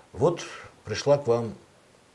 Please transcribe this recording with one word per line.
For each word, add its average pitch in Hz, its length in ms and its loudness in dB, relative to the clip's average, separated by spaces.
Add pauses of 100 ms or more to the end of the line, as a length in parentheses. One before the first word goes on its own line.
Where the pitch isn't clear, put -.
(140)
вот 151 260 2 (460)
пришла 139 320 2
к 143 100 -6
вам 117 260 2 (600)